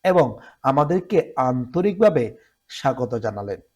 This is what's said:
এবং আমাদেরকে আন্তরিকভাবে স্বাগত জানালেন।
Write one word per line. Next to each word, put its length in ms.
এবং 340
আমাদেরকে 720
আন্তরিকভাবে 1000
স্বাগত 460
জানালেন। 460